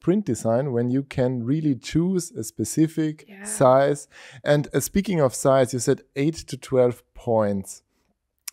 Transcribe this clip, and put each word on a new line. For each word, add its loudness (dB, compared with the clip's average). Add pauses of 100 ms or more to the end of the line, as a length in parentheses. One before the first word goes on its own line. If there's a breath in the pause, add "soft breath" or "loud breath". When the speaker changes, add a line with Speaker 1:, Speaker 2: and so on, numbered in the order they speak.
Speaker 1:
print 0
design, -2
when 0
you -2
can -4
really 0
choose -2
a -12
specific -4
Speaker 2:
Yeah. -20
Speaker 1:
size. 4 (340 loud breath)
And, 2
uh, 2
speaking -2
of 2
size, 2
you -2
said 0 (140)
eight -2 (120)
to -10
twelve 0 (100)
points. -2 (720)